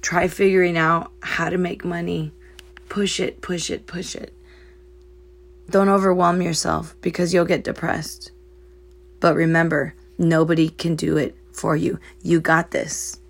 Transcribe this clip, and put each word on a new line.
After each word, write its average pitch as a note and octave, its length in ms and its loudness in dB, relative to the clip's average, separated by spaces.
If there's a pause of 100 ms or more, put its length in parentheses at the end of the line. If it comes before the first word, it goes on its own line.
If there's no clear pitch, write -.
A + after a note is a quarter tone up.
Try F3 260 0
figuring F3+ 500 2
out E3 420 0
how - 300 -4
to F#3 80 -2
make F3 260 -4
money. E3+ 480 -4 (560)
Push G3+ 320 -2
it, - 220 -6
push F3 280 -6
it, - 160 -8
push - 280 -10
it. - 180 -14 (1400)
Don't G3 220 4
overwhelm F#3 500 4
yourself E3 600 -4
because F3 320 -2
you'll F3 100 4
get E3+ 200 -2
depressed. - 680 -8 (880)
But D#3+ 160 4
remember, E3 580 2 (240)
nobody E3 520 4
can E3 260 -4
do D#3 220 -2
it - 180 -4 (160)
for - 240 -2
you. E3+ 220 -2 (240)
You E3+ 180 2
got D#3+ 300 2
this. - 600 -6